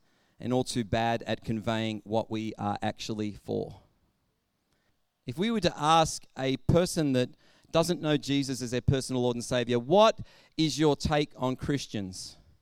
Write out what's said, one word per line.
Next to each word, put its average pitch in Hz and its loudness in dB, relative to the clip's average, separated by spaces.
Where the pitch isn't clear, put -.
and 120 -6
all 127 2
too 120 -4
bad 117 0
at 110 -4
conveying 110 -4
what 107 -4
we 110 -6
are 104 -4
actually 107 -6
for. 104 -6
If 127 -8
we 214 0
were 226 0
to 175 0
ask 156 4
a 135 -2
person 170 2
that 127 0
doesn't 165 2
know 151 2
Jesus 135 -2
as 120 -6
their 123 -2
personal 127 0
Lord 123 2
and 120 -8
Savior, 120 0
"What 196 4
is 147 2
your 151 4
take 151 0
on 127 -2
Christians?" 104 -6